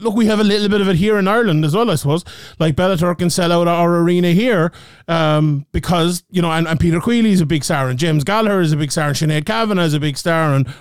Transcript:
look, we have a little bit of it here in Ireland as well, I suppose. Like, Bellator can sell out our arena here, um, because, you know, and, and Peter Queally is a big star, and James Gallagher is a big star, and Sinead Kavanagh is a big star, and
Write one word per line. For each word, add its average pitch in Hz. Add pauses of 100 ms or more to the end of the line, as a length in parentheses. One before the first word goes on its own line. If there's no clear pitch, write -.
look, 208
we 226
have 214
a 214
little 208
bit 202
of 196
it 190
here 208
in 190
Ireland 196
as 147
well, 226
I 180
suppose. 143 (340)
Like, 160
Bellator 175
can 175
sell 175
out 170
our 170
arena 175
here, 185 (340)
um, 151
because, 175
you 180
know, 170
and, 160
and 160
Peter 170
Queally 233
is 185
a 160
big 147
star, 135
and 127
James 156
Gallagher 202
is 156
a 156
big 147
star, 156
and 143
Sinead 151
Kavanagh 214
is 151
a 151
big 143
star, 160
and 139 (140)